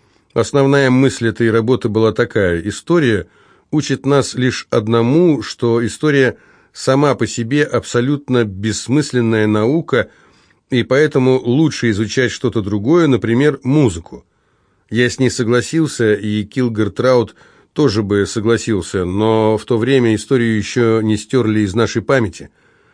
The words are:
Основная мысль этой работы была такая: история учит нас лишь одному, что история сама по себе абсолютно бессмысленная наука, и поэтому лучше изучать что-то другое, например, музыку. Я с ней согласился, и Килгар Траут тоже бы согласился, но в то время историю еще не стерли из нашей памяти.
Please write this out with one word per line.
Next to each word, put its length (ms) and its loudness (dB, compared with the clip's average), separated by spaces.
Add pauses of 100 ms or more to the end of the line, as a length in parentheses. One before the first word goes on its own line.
(340)
Основная 560 2
мысль 380 2
этой 240 0
работы 380 0
была 240 2
такая: 480 0
история 640 -2 (420)
учит 360 -4
нас 280 0
лишь 360 -2
одному, 720 2
что 440 -2
история 520 0 (340)
сама 440 0
по 120 -2
себе 360 -2
абсолютно 840 -2
бессмысленная 1000 -2
наука, 640 0 (600)
и 140 0
поэтому 540 2
лучше 520 0
изучать 420 -2
что-то 300 -4
другое, 460 0
например, 560 0
музыку. 640 0 (640)
Я 200 0
с 100 -8
ней 100 2
согласился, 840 0
и 320 -2
Килгар 460 -2
Траут 440 0 (380)
тоже 280 2
бы 240 0
согласился, 800 -2
но 540 0
в 80 -10
то 120 0
время 380 2
историю 400 0
еще 460 0
не 160 0
стерли 420 0
из 160 -2
нашей 260 0
памяти. 500 -2 (420)